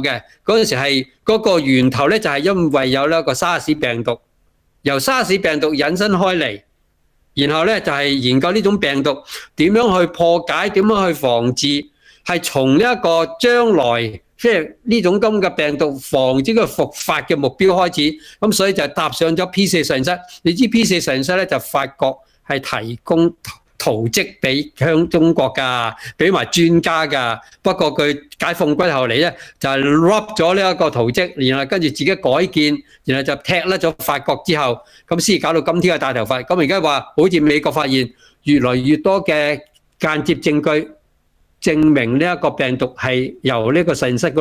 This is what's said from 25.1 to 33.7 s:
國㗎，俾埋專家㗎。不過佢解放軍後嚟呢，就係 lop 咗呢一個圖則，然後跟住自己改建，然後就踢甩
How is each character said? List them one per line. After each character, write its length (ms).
國 200
㗎， 400
俾 140
埋 140
專 360
家 240
㗎。 320
不 120
過 200
佢 240
解 140
放 240
軍 160
後 160
嚟 120
呢， 100
就 100
係 120
lop 560
咗 180
呢 160
一 40
個 140
圖 220
則， 240
然 240
後 60
跟 160
住 80
自 60
己 200
改 320
建， 300
然 120
後 60
就 140
踢 220
甩 180